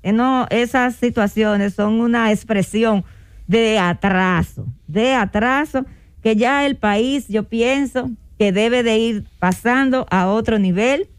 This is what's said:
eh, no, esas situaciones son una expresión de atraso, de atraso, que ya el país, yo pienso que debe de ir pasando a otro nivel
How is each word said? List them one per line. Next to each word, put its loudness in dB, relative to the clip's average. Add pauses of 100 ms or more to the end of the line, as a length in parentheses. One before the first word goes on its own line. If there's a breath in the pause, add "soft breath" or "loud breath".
eh, 0
no, 0
esas 0
situaciones 0
son 0
una 2
expresión 0 (420 soft breath)
de 2
atraso, 0 (220)
de 0
atraso, -2 (380 loud breath)
que 2
ya 2
el -2
país, 0
yo -2
pienso -2 (280)
que 2
debe 2
de 2
ir -2 (140)
pasando 0
a 2
otro 0
nivel 0